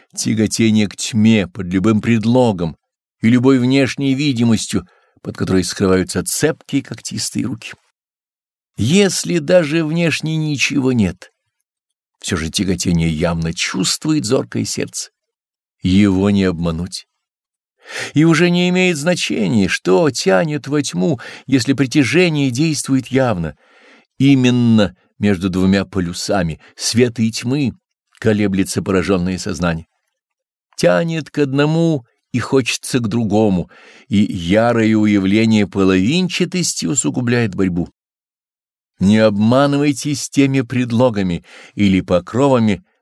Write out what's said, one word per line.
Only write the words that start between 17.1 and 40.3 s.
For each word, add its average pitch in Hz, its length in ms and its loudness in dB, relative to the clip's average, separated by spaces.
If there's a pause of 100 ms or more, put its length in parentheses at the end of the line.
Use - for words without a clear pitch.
И 151 100 4
уже 165 240 4
не 175 220 2
имеет 180 260 2
значения, 160 720 -2
что 175 420 0
тянет 160 560 0
во 147 140 0
тьму, 175 400 -2 (260)
если 135 280 2
притяжение 143 760 0
действует 135 580 -2
явно. 107 500 -2 (580)
Именно 123 800 4 (220)
между 98 320 0
двумя 95 340 2
полюсами, 90 760 -4 (160)
света 117 460 -2
и 113 100 0
тьмы, 123 440 -4 (440)
колеблется 101 640 0
поражённое 92 540 -2
сознание. 85 520 -4 (880)
Тянет 170 500 0
к - 100 -8
одному 147 680 0 (260)
и 123 60 -2
хочется - 600 -2
к 113 80 -2
другому, 104 600 0 (380)
и 101 80 0
ярое 110 800 2
уявление 107 680 2
половинчатости 139 1200 0
усугубляет 120 680 -2
борьбу. 90 360 -2 (1120)
Не 101 160 2
обманывайтесь 139 1120 0
теми 135 320 2